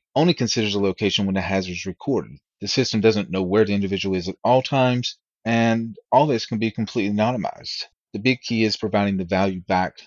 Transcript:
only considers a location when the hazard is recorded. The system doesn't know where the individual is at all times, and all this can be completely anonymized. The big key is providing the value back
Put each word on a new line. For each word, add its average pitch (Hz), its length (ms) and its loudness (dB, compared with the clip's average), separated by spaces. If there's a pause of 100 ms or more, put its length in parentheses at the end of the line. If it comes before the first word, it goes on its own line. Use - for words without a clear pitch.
(160)
only 165 180 4
considers 107 420 0
a 101 40 0
location 98 460 0
when 98 100 0
the 95 60 0
hazard 92 320 -2
is 87 120 -10
recorded. 92 520 -4 (220)
The 101 80 -8
system 117 340 0
doesn't 104 280 2
know 95 140 -2
where 98 220 2
the 101 100 0
individual 95 400 -2
is 87 140 -4
at 95 140 -8
all 127 200 2
times, 127 540 0 (280)
and 117 500 0 (160)
all 131 140 6
this 123 220 0
can 113 100 -4
be 110 140 -2
completely 104 440 -2
anonymized. 110 680 -2 (300)
The 107 60 -6
big 123 220 0
key 110 220 0
is 107 140 2
providing 101 400 0
the 92 80 -4
value 95 360 0
back 92 440 -2